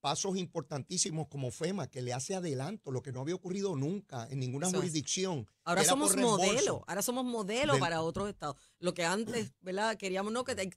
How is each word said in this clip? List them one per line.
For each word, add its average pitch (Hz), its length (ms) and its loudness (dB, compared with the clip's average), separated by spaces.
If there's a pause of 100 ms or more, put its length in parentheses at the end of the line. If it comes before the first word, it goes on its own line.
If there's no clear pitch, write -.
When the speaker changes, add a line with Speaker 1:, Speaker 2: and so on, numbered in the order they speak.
Speaker 1:
pasos 170 360 0
importantísimos 160 920 -2
como 135 200 -4
fema, 170 400 -4
que 127 140 -8
le 123 100 -2
hace 135 220 -4
adelanto, 156 560 -4
lo 127 100 -2
que 135 100 -10
no 123 100 -6
había 151 120 -4
ocurrido 185 420 -2
nunca 139 540 -4
en 135 100 -4
ninguna 131 280 -2
Speaker 2:
Eso 185 80 0
es. 185 60 2
Speaker 1:
jurisdicción, 165 680 0 (160)
Speaker 2:
Ahora 175 180 4
Speaker 1:
que - 40 8
era - 80 6
Speaker 2:
somos 294 160 4
Speaker 1:
por 285 80 4
reembolso. 214 280 6
Speaker 2:
modelo, 196 420 2
ahora 185 140 -2
somos 247 240 0
modelo 240 480 0
Speaker 1:
Del 269 60 6
Speaker 2:
para 165 240 2
otros 185 260 -2
estados. 151 260 -6 (220)
Lo 175 160 0
que 175 100 0
antes, 214 580 0
¿verdad? 202 360 -2
Queríamos, 196 340 -2
no, 247 120 -2
que 247 100 -4
te-, 196 240 -2